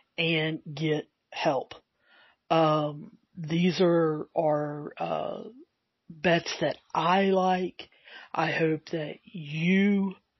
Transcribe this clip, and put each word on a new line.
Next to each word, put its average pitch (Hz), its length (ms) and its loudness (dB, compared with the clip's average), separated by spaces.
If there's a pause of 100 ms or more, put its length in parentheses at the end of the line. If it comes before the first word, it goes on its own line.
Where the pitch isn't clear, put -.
(180)
and 160 420 -2 (140)
get 151 340 -2 (220)
help. - 440 -2 (760)
Um, 156 680 0 (220)
these 170 420 0
are, 165 560 2
are, 147 600 0
uh, - 440 -4 (680)
bets 165 500 0
that 151 160 -2 (180)
I 185 360 2
like. 185 580 0 (460)
I 160 160 -2
hope 156 400 -2
that 151 340 -8
you 190 920 0 (260)